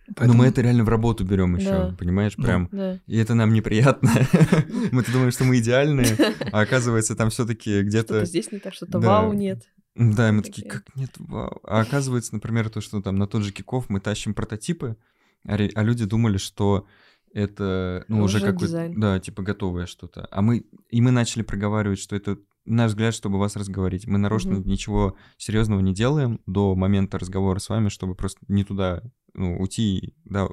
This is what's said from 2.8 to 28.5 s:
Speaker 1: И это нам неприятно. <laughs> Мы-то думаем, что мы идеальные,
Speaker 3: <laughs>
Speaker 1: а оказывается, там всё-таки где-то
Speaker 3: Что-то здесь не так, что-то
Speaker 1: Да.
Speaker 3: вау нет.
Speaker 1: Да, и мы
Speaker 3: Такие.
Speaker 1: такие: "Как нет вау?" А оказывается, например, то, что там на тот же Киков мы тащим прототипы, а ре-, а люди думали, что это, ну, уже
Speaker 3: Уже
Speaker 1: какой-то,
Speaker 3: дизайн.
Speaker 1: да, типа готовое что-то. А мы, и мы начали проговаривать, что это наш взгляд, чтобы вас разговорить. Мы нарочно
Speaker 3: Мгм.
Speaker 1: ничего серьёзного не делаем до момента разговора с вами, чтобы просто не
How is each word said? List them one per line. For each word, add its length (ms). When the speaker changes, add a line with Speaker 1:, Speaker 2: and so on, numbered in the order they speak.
Speaker 1:
И 120
это 160
нам 180
неприятно. 580
<laughs> 840
Мы-то 200
думаем, 200
что 120
мы 140
идеальные, 720
Speaker 3:
<laughs> 220
Speaker 1:
а 100
оказывается, 560
там 140
всё-таки 520
где-то 320
Speaker 3:
Что-то 120
здесь 260
не 80
так, 140
что-то 240
Speaker 1:
Да. 80
Speaker 3:
вау 280
нет. 340
Speaker 1:
Да, 320
и 40
мы 100
Speaker 3:
Такие. 220
Speaker 1:
такие: 20
"Как 160
нет 220
вау?" 460
А 160
оказывается, 540
например, 360
то, 100
что 220
там 140
на 100
тот 160
же 100
Киков 380
мы 100
тащим 340
прототипы, 640
а 120
ре-, 180
а 80
люди 240
думали, 320
что 480
это, 760
ну, 140
уже 160
Speaker 3:
Уже 80
Speaker 1:
какой-то, 260
Speaker 3:
дизайн. 200
Speaker 1:
да, 280
типа 220
готовое 440
что-то. 440
А 120
мы, 220
и 100
мы 100
начали 320
проговаривать, 560
что 180
это 220
наш 260
взгляд, 240
чтобы 240
вас 180
разговорить. 500
Мы 120
нарочно 360
Speaker 3:
Мгм. 100
Speaker 1:
ничего 520
серьёзного 420
не 140
делаем 520
до 300
момента 420
разговора 400
с 100
вами, 200
чтобы 260
просто 340
не 160